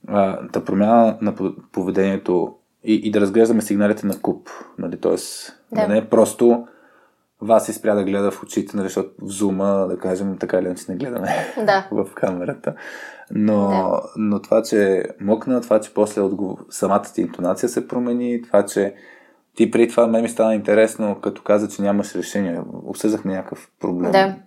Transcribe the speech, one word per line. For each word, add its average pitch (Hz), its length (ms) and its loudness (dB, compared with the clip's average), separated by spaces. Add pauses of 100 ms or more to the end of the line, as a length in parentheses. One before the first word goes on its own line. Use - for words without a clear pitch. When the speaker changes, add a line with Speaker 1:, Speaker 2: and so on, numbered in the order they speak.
Speaker 1:
А, 98 400 0
та - 180 -4
промяна 107 560 4
на 104 140 -2
по-, 95 180 -4 (180)
поведението 95 840 0 (280)
и, 110 120 2
и 104 160 -2
да 104 100 4
разглеждаме 113 400 4
сигналите 104 460 0
на 95 140 -4
куп, - 280 -4 (300)
нали, 90 200 -8
тоест, - 600 -4 (120)
Speaker 2:
Да. 107 100 0
Speaker 1:
да 104 60 2
не 104 100 2
е 110 120 -2
просто 120 580 4 (720)
Васи 110 320 2
спря 107 220 0
да 101 80 2
гледа 98 280 0
в - 120 -14
очите, - 340 -4
нали, 95 100 -2
защото 95 220 -4 (120)
в 98 80 -10
зума, 98 600 0
да 92 80 -4
кажем, 92 400 -4
така 92 220 -2
или 90 60 -2
иначе 90 240 -8
не 92 60 -6
гледаме 120 320 -6 (300)
Speaker 2:
Да. 196 300 2
Speaker 1:
<laughs> - 40 -10
в - 240 -2
камерата. - 600 -4 (560)
Но, 107 360 2
Speaker 2:
Да. 95 340 0 (160)
Speaker 1:
но 104 240 0
това, 113 220 2
че 98 420 2 (160)
мъкна, 113 400 0
това, 110 200 2
че - 120 -14
после 104 280 0
отгов-, 98 480 -4
самата 98 340 0 (120)
ти 110 60 0
интонация 92 480 -2
се - 180 -4
промени, 123 540 -4
това, 101 240 2
че 98 300 -2 (600)
ти - 160 2
преди 113 160 4
това 117 200 2
мен 113 140 2
ми 113 80 -2
стана 110 260 0
интересно, 104 680 2
като - 220 -6
каза, 104 260 2
че - 120 -8
нямаш 101 340 -2
решение. 90 460 -4 (240)
Обсъждахме 107 500 -2
някакъв - 440 -12
проблем. - 320 -2
Speaker 2:
Да. 190 240 2 (120)